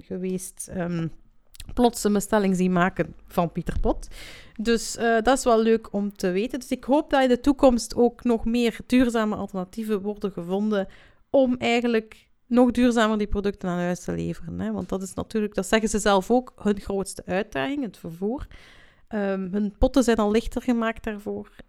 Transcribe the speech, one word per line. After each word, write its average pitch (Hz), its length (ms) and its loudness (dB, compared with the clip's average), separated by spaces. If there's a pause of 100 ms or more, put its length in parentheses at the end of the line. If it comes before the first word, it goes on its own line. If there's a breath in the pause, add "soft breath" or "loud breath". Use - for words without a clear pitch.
geweest, 185 720 -8
ehm, 170 340 -4 (680)
plots 247 300 2
een 208 80 2
bestelling 196 440 2
zien 185 160 2
maken 185 420 0 (120)
van 175 260 -2
Pieter - 280 -4
Pot. - 280 0 (520 loud breath)
Dus, 226 360 0
eh, 226 260 2
dat 254 160 4
is - 60 -6
wel 226 180 4
leuk 220 300 2
om 202 200 -4
te 190 180 -2
weten. 214 280 -2
Dus 247 120 -12
ik 254 140 -6
hoop 302 260 2
dat 269 120 4
in 262 60 4
de 247 120 4
toekomst 262 540 2
ook 240 300 2
nog 233 200 0
meer 233 320 0 (100)
duurzame 233 500 2
alternatieven 196 640 -6
worden 202 320 -6
gevonden 190 560 -2 (420 soft breath)
om 262 280 4
eigenlijk 233 680 0 (180)
nog 247 240 6
duurzamer 233 480 4
die 208 80 -2
producten 196 420 -2
aan 175 100 -2
huis 175 260 -4
te 175 80 -4
leveren, 170 480 -6
hè. 214 120 -4
Want 190 160 -6
dat 190 140 -4
is 190 120 -12
natuurlijk, 208 400 -4
dat 190 120 -2
zeggen 220 220 2
ze 214 100 0
zelf 196 320 2
ook, 247 220 2 (100)
hun 202 180 0
grootste - 460 -6
uitdaging, 262 560 -4
het 214 160 -8
vervoer. 185 480 -8 (640 soft breath)
Ehm, 196 440 -4
hun 208 260 -2
potten 254 260 6
zijn 233 120 4
al 208 140 2
lichter 226 320 -2
gemaakt 226 420 -2
daarvoor. 202 460 -10 (180)